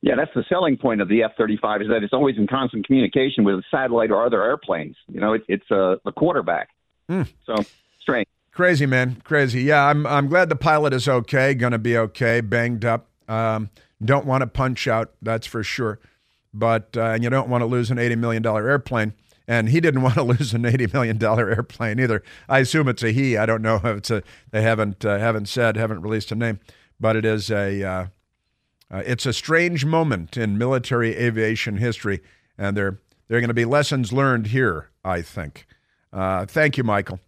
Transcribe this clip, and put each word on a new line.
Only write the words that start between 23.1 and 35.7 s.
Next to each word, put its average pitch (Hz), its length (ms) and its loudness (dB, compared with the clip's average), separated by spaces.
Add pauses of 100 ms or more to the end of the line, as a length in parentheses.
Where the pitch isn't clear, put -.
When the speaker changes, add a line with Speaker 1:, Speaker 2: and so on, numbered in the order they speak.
Speaker 2:
he. 127 260 0
I 107 80 2
don't 113 160 0
know 110 160 2
if 92 80 -2
it's 104 260 -4
a, 104 100 0 (300)
they 107 100 0
haven't, 107 420 0
uh, 104 140 0
haven't 110 300 -2
said, 117 280 0
haven't 107 260 -4
released 107 300 -4
a 107 40 -6
name. 113 240 -4 (400)
But 110 160 2
it 110 100 0
is 110 240 0
a, 101 340 -2
uh, 92 220 -4 (880)
uh, 95 140 -8
it's 120 200 -4
a 120 80 -2
strange 165 500 -4
moment 147 540 -2
in 107 200 -2
military 120 580 -2
aviation 110 640 -2
history. 107 440 -4 (360)
And 101 200 -4
there, 98 220 -4 (280)
there 113 100 0
are 120 40 2
gonna 117 120 -2
be 117 120 2
lessons 131 480 0
learned 127 340 2
here, 107 420 0 (140)
I 90 180 -2
think. - 460 -12 (460)